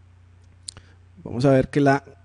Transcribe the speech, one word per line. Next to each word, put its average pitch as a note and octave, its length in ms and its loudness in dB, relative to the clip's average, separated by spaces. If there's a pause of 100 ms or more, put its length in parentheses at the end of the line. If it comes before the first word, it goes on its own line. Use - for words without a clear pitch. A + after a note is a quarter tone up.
(1200)
Vamos B2+ 220 -6
a C#3 40 4
ver C3 200 2
que D3+ 100 -2
la C#3 240 0 (200)